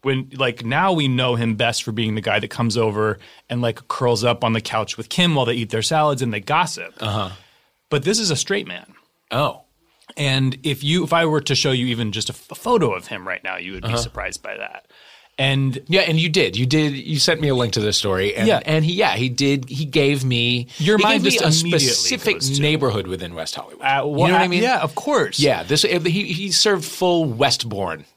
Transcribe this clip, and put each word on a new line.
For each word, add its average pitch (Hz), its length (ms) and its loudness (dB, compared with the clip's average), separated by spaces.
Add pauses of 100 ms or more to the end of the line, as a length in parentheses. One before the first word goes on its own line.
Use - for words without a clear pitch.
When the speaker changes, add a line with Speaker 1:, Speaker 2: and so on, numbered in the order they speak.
Speaker 1:
When, 131 340 -2
like, 123 300 -4
now 160 260 2
we 156 160 2
know 127 280 2
him 117 200 0
best 117 280 0
for 113 100 -6
being 107 220 -2
the 110 60 -4
guy 104 180 0
that 104 100 -6
comes 117 280 -2
over 107 420 0 (300)
and, 120 120 -4
like, 113 260 -4
curls 120 380 0
up 120 180 2
on 113 80 2
the 113 80 2
couch 110 380 -4
with 113 100 -12
Kim 175 280 2
while 131 100 2
they 117 100 0
eat 117 140 -4
their 110 120 -2
salads 151 400 0
and 120 120 -2
they 104 80 -4
gossip. 147 600 -2
Speaker 2:
Uh-huh. 104 280 -4 (600)
Speaker 1:
But 143 140 0
this 208 160 0
is 208 100 -2
a 151 60 0
straight 202 320 -4
man. 180 180 -14 (460)
Speaker 2:
Oh. 139 300 -2 (560)
Speaker 1:
And 135 460 0
if 143 200 -4
you, 165 220 2
if - 80 0
I 165 120 4
were 151 160 2
to 143 140 0
show 139 160 2
you 127 160 0
even 117 240 -2
just 107 180 -4
a 131 40 -8
f-, - 180 -18
a - 40 -14
photo 185 380 2
of 90 140 -8
him 92 180 -10
right 92 200 -6
now, 92 100 -6
you 90 180 -10
would 92 100 -10
be 113 60 -4
Speaker 2:
Uh-huh. 117 80 0
Speaker 1:
surprised 104 460 -6
by 101 140 -10
that. - 300 -14 (500)
And 135 500 0
Speaker 2:
Yeah, 185 140 2
and 160 180 2
you 170 80 2
did. 135 300 0
You 123 80 0
did. 151 300 2
You 147 220 -6
sent 160 220 2
me 156 80 0
a 135 80 4
link 120 180 2
to 117 60 0
this 104 180 0
story. 98 380 0
And, - 100 0
Speaker 1:
Yeah. 208 200 4
Speaker 2:
and 156 180 2
he, 160 120 2
yeah, 180 200 2
he 123 140 0
did. 139 400 0
He 139 160 -6
gave 139 400 2
me, 120 420 0 (120)
Speaker 1:
Your 196 180 4
Speaker 2:
he 208 60 4
Speaker 1:
mind 214 200 2
Speaker 2:
gave - 80 4
me 240 80 2
Speaker 1:
just - 40 0
Speaker 2:
a 160 180 4
Speaker 1:
immediately 165 260 2
Speaker 2:
specific 196 540 0
Speaker 1:
goes 135 160 -2
to 143 40 0
Speaker 2:
neighborhood 135 460 0
within 87 280 -8
West 80 200 -8
Hollywood. - 260 -16
Speaker 1:
Uh, 135 220 2
Speaker 2:
You 147 80 -2
know 143 60 -2
what 180 160 4
I 190 120 4
Speaker 1:
uh, 180 40 0
Speaker 2:
mean? 180 140 2
Speaker 1:
yeah, 240 180 2
of 156 140 -4
course. 190 440 0
Speaker 2:
Yeah, 123 240 2
this, 131 200 2
he, 175 160 2 (340)
he 190 180 -6
served 190 320 2
full 175 400 0
Westbourne. 110 800 -2 (140)